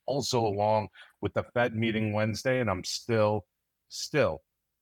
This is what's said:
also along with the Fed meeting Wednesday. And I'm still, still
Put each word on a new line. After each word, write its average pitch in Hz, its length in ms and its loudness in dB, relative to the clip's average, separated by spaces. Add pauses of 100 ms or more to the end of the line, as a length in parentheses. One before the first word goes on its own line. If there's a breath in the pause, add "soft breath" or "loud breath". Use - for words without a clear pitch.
also 127 340 0
along 104 480 2 (320 loud breath)
with 101 140 -4
the 110 80 0 (100)
Fed 120 220 0
meeting 110 400 0
Wednesday. 110 460 0
And 113 100 0
I'm 92 140 -2
still, 107 600 0 (460)
still 101 500 -2 (420)